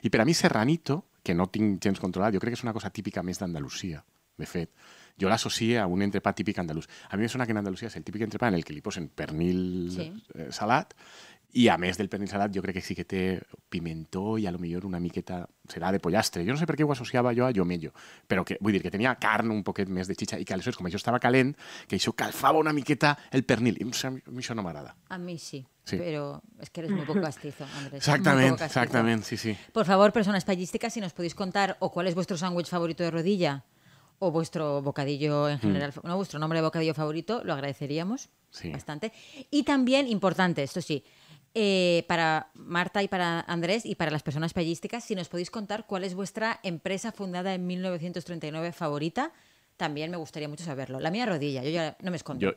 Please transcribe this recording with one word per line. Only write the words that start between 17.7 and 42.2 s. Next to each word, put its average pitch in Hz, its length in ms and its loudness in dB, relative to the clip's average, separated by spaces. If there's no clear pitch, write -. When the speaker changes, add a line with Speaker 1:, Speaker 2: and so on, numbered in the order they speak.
Speaker 1:
però 95 160 2
que, - 160 -6
vull 110 140 4
dir, 95 80 4
que 90 100 -4
tenia 120 240 2
carn 110 360 2
un 104 120 0
poquet 98 240 -2
més 92 220 -2
de 92 60 -4
xitxa - 220 -4
i 80 60 -6
que 98 100 -6
aleshores, 95 220 -4
com 90 120 -6
això 87 120 -4
estava 120 180 2
calent, 127 380 4
que - 80 0
això 110 180 0
calfava 139 460 2
una 156 140 4
miqueta 147 440 2
el 139 140 4
pernil. 120 340 4
I, - 60 -4
no 123 80 -6
sé, - 140 -4
a 131 40 -4
mi, 131 160 -8
a - 40 -16
mi 123 120 -10
això 123 100 -6
no 110 100 -4
m'agrada. 76 340 -10
Speaker 2:
A 185 100 -10
mí 180 220 -8
sí, 135 260 -14
Speaker 1:
Sí. - 100 -6
Speaker 2:
pero 147 460 -6
es - 120 -16
que 170 100 -10
eres 165 100 -4
muy 180 140 -2
poco 156 160 0
castizo, 147 420 -6
Andrés. 139 260 -10
Speaker 1:
Exactament, 147 380 6
Speaker 2:
Muy 131 80 10
poco 127 100 2
castizo. 143 220 0
Speaker 1:
exactament, 113 420 4
sí, 110 140 -6
sí. 107 200 -2
Speaker 2:
Por 220 140 2
favor, 196 260 8
personas 202 320 2
payísticas, 202 480 -2
si - 80 -6
nos 185 140 -6
podéis 170 220 -4
contar 190 440 0
o 180 100 0
cuál 180 180 -2
es 170 80 2
vuestro 185 200 -2
sándwich 175 320 -2
favorito 170 380 -2
de 165 60 0
Rodilla 165 520 2
o 180 120 2
vuestro 151 500 0
bocadillo 147 680 0
en 143 80 0
Speaker 1:
Mm. - 40 -8
Speaker 2:
general, 139 320 2
no, 170 140 -4
vuestro 185 220 -4
nombre 160 200 0
de 160 40 2
bocadillo 160 300 2
favorito, 156 520 -2
lo 170 80 -2
agradeceríamos 147 760 -4
Speaker 1:
Sí. - 220 -12
Speaker 2:
bastante. 151 400 -8
Y 285 120 4
también, 269 440 4
importante, 185 560 2
esto 151 180 -4
sí, 147 220 -4
eh, 185 540 4
para 160 460 2